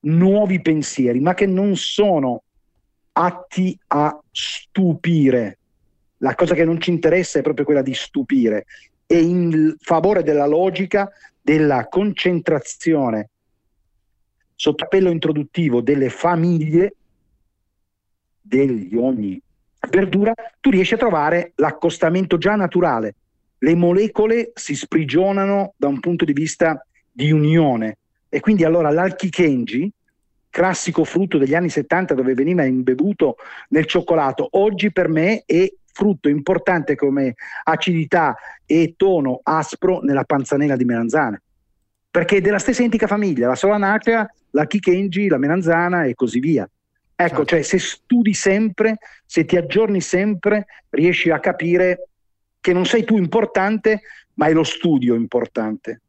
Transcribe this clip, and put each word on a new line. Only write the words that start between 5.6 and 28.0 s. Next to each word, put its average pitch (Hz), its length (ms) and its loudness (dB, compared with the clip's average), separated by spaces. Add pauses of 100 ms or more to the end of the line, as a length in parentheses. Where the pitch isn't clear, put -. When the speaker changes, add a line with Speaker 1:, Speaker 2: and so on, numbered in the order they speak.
Speaker 1:
La 131 160 -4
cosa 175 200 0
che 160 100 2
non 165 160 0
ci 180 100 -2
interessa 165 480 0
è 135 40 -2
proprio 147 220 -2
quella 143 180 2
di 131 120 -4
stupire, 120 680 -2 (400)
è 170 120 2
in 165 640 2
favore 175 440 0
della 147 240 2
logica, 185 640 0 (300)
della 147 480 2
concentrazione 160 1400 -2 (1300)
sotto 151 300 -4
appello 185 260 2
introduttivo 151 680 -2
delle 135 280 0
famiglie, 170 840 0 (1500)
degli 113 540 -2
ogni 113 460 -2 (500)
verdura, 196 420 0 (280)
tu - 100 2
riesci 190 240 2
a 220 40 -2
trovare 175 580 0
l'accostamento 165 840 0
già 190 160 0
naturale. 165 600 -2 (420)
Le 156 160 2
molecole 214 800 2
si - 220 -8
sprigionano 196 1000 0
da 143 120 -2
un 139 100 -2
punto 170 260 -2
di 151 80 -2
vista 156 520 -2 (260)
di 147 220 0
unione. 147 680 2 (360)